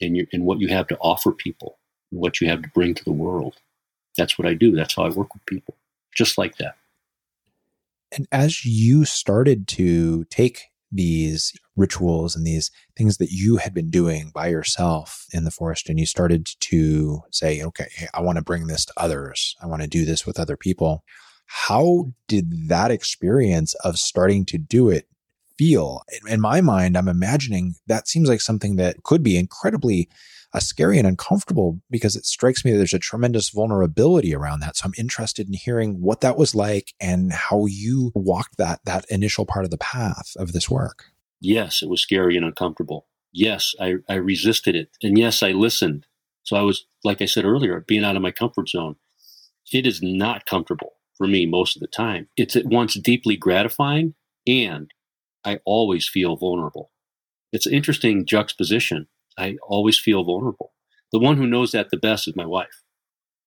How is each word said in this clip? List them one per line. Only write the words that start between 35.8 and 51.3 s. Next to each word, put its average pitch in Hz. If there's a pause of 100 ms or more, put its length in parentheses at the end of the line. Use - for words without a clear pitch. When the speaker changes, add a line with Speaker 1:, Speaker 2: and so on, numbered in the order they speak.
Speaker 2:
what 98
that 127
was 151
like 104
and 92
how 104
you 113
walked 95
that, 85
that 92
initial 101
part 95
of 87
the 82
path -
of 87
this 85
work. - (340)
Speaker 1:
Yes, 101
it -
was 90
scary 90
and 85
uncomfortable. 80 (220)
Yes, 107
I, 92 (120)
I 98
resisted 92
it. 80 (140)
And 104
yes, 117
I 98
listened. 95 (380)
So 107
I 101
was, 101 (180)
like 101
I 98
said 92
earlier, 101
being 107
out 98
of 98
my 92
comfort 107
zone. 80 (760)
It 127
is 113
not 98
comfortable 87 (260)
for 95
me 95